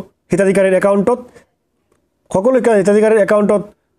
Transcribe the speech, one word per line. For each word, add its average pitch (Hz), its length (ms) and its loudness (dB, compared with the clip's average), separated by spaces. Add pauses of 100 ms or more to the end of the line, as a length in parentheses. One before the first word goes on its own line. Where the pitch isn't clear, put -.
(320)
হিতাধিকাৰীৰ 190 420 0
একাউণ্টত। 202 460 -2 (1120)
সকলো 220 260 0
হিতা-, 233 180 0
হিতাধিকাৰীৰ 214 420 2
একাউণ্টত 208 440 0 (360)